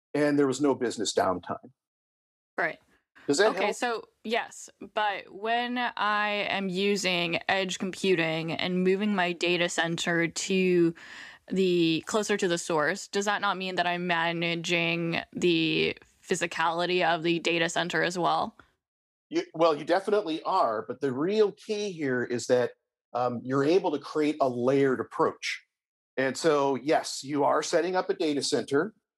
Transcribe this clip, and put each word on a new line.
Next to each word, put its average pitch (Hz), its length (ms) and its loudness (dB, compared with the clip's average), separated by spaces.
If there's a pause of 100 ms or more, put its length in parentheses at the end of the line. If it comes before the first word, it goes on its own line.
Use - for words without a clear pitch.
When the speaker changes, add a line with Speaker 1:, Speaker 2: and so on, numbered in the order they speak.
(120)
Speaker 1:
and 147 240 2
there 143 120 4
was 131 120 -2
no 143 140 4
business 113 400 -2
downtime. 92 560 -2 (880)
Speaker 2:
Right. 170 200 -4 (500)
Speaker 1:
Does 143 100 2
that 208 120 6
Speaker 2:
Okay, 190 160 0
Speaker 1:
help? 190 100 -2
Speaker 2:
so 233 260 -4 (220)
yes, - 440 -4 (260)
but 208 380 -2
when 240 460 -2
I 208 720 -2
am 196 180 -2
using 185 680 0 (100)
edge 190 300 0
computing 165 760 0
and 180 280 -2
moving 196 320 2
my 180 160 2
data 175 380 0
center 170 580 0
to 180 680 2 (580)
the, 175 540 2
closer 208 300 0
to 196 100 0
the 170 120 2
source, 165 500 0
does 202 160 -2
that 208 160 0
not 196 160 0
mean 185 180 -6
that 175 120 0
I'm 175 200 -2
managing 170 1120 0 (120)
the 160 640 0 (280)
physicality 175 800 -2
of 165 200 0
the 170 160 2
data 170 280 0
center 165 360 -2
as 175 120 -4
well? 165 400 0 (720)
Speaker 1:
You, 165 120 -2 (100)
well, 160 220 4
you 147 100 -6
definitely 175 600 0
are, 127 420 2
but 120 140 -10
the 139 120 0
real 190 400 2
key 208 380 -6
here 139 320 -2
is 117 240 -4
that, 123 240 2 (440)
um, 120 280 -2
you're 131 220 0
able 180 260 4
to 147 80 -2
create 151 420 -2
a 139 80 4
layered 131 520 2
approach. - 640 -4 (520)
And 131 200 0
so, 143 400 2
yes, 135 480 -2
you 143 180 -2
are 139 220 2
setting 175 320 0
up 185 140 -2
a 190 40 0
data 151 280 0
center, 143 520 0 (240)